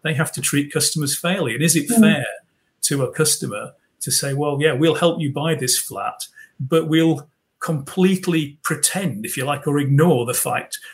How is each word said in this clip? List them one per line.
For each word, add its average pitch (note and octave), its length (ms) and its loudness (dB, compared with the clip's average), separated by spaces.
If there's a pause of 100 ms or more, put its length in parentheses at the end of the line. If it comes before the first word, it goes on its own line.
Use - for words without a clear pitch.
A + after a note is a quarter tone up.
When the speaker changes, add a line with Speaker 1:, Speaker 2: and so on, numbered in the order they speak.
Speaker 1:
They D#3 120 -2
have D3+ 180 0
to - 80 -10
treat C#3+ 320 -2
customers D3 460 -2
fairly. E3+ 360 -2
And C3+ 80 -2
is E3+ 120 4
it D3 140 0
Speaker 2:
Mm. A#3 120 6
Speaker 1:
fair D#3 260 4 (560)
to C#3 200 0
a B2 100 -2
customer A#2 600 -2 (300)
to C3 100 -6
say, C#3 200 -2
"Well, C#3+ 280 -2
yeah, D3+ 140 2
we'll D#3 200 4
help F3 260 2
you C#3+ 120 -2
buy D#3 240 -2
this B2+ 200 0
flat, - 500 -8 (340)
but D#3+ 260 0
we'll D#3+ 400 2 (320)
completely E3 1040 0
pretend, D#3 640 -2
if - 100 -8
you C3 80 -4
like, C#3+ 220 -4
or D3 140 2
ignore C#3 440 4
the A#2+ 100 -4
fact - 440 -4 (160)